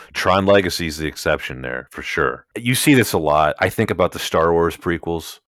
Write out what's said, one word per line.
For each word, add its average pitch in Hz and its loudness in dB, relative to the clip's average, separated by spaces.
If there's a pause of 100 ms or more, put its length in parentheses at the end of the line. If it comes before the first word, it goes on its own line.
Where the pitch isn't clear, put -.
(140)
Tron 95 2
Legacy 95 4
is 76 -8
the 78 -4
exception 71 -4
there, 64 -10
for - -14
sure. 65 -4 (100)
You 120 -2
see 147 4
this 120 4
a 98 2
lot. 76 2
I 95 0
think 107 -2
about 87 0
the 85 -12
Star 85 2
Wars 85 2
prequels. 85 -6